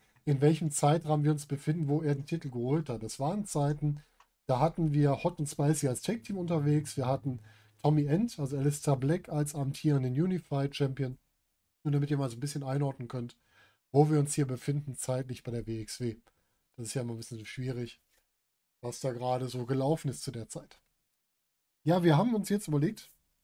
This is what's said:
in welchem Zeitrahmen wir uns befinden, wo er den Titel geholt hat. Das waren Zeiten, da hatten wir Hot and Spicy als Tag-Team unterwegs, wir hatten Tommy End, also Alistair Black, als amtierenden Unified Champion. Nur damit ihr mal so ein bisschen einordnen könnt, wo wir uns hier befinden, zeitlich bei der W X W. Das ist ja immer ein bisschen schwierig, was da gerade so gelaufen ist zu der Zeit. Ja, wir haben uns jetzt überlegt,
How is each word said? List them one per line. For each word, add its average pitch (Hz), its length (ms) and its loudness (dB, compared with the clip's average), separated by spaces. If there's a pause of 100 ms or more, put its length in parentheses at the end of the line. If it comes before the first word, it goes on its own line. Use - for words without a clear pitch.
(260)
in 139 160 2
welchem 156 280 4
Zeitrahmen 151 540 2
wir 147 80 4
uns 147 140 -2
befinden, 151 420 -2
wo 143 140 2
er 147 140 0
den 139 100 -8
Titel 160 240 -6
geholt 131 400 -2
hat. 113 140 -6
Das 113 180 -10
waren 202 240 -2
Zeiten, 147 580 -2 (440)
da 127 120 2
hatten 160 320 2
wir 143 320 4
Hot 175 160 0
and 147 80 -2
Spicy 147 400 0
als 123 140 -2
Tag-Team 202 360 -4
unterwegs, 156 600 2
wir 123 100 0
hatten 131 320 -2 (420)
Tommy 151 240 4
End, 190 320 2
also 143 200 -4
Alistair 143 400 2
Black, 151 320 0
als 151 260 -2
amtierenden 139 580 0
Unified 147 640 0
Champion. 131 420 -2 (640)
Nur 147 100 0
damit 143 180 2
ihr 143 60 0
mal 139 120 0
so 113 60 -12
ein 120 60 -10
bisschen 147 220 -6
einordnen 139 440 -2
könnt, 120 300 -8 (560)
wo 151 160 8
wir 151 100 6
uns 143 160 0
hier 147 100 2
befinden, 139 520 -4
zeitlich 127 460 -4
bei 120 80 -8
der 113 140 -4
W 113 160 -6
X - 200 -10
W. 117 160 -4 (580)
Das 117 120 -10
ist - 80 -10
ja 135 60 -2
immer 120 120 -6
ein 113 40 -8
bisschen 113 280 -12
schwierig, 123 560 -8 (800)
was 120 180 -8
da 131 140 -2
gerade 123 340 -2
so 123 180 -4
gelaufen 135 440 0
ist 120 120 -8
zu 131 100 -8
der 113 180 -10
Zeit. - 320 -16 (1000)
Ja, 175 200 4
wir 160 140 8
haben 226 180 4
uns 202 140 -2
jetzt 208 180 -2
überlegt, 151 420 -2 (340)